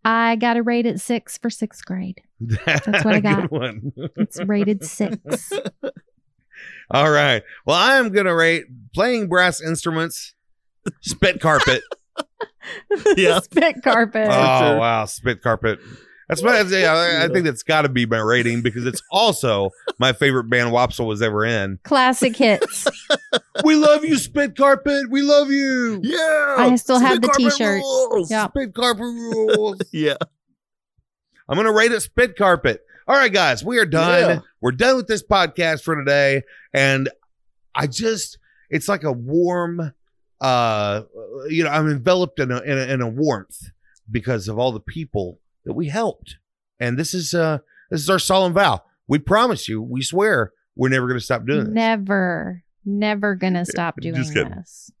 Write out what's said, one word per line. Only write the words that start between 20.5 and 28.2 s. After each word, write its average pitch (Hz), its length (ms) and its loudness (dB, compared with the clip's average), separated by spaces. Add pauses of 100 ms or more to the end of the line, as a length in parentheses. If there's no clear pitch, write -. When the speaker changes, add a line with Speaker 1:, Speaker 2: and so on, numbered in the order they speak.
Speaker 2:
band 120 200 2
Wopsle 123 360 0
was 107 160 -2
ever 107 240 0
in. 98 380 -2
Speaker 1:
Classic 254 520 2
hits. 233 560 0
Speaker 2:
<laughs> - 40 -20 (680)
We 311 100 6
love 302 300 6
you, 311 140 2
Spit 285 380 -2
Carpet. 277 540 2
We 269 120 0
love 285 280 4
you. 254 540 0
Speaker 3:
Yeah. 302 540 0
Speaker 1:
I 247 180 4
still 254 240 2
have 254 160 4
Speaker 3:
Spit 226 60 0
Speaker 1:
the 294 60 2
Speaker 3:
Carpet 269 240 2
Speaker 1:
t-shirt. 202 280 0
Speaker 3:
rules. 185 500 -2